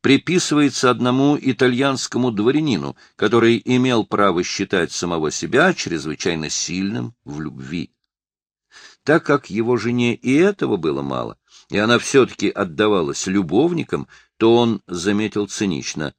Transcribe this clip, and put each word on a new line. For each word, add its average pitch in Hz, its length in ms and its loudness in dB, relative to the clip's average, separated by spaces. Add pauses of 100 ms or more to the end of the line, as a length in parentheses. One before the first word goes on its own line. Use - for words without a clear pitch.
приписывается 143 880 2
одному 127 500 2
итальянскому 127 920 0
дворянину, 107 640 0 (200)
который 113 480 2
имел 123 420 2
право 98 380 2
считать 92 480 -2
самого 82 400 -4
себя 143 420 0
чрезвычайно 78 760 -6
сильным 101 680 -6 (100)
в 73 160 -10
любви. 73 500 -10 (1120)
Так 151 220 2
как 143 240 0
его 113 260 0
жене 120 400 0
и 127 200 -2
этого 151 420 0
было 73 240 -2
мало, 62 360 -6 (320)
и 95 80 -2
она 113 220 2
все-таки 113 500 2
отдавалась 92 800 0
любовникам, 98 800 0 (300)
то 113 180 6
он 117 320 2
заметил 101 600 -2
цинично 76 720 -4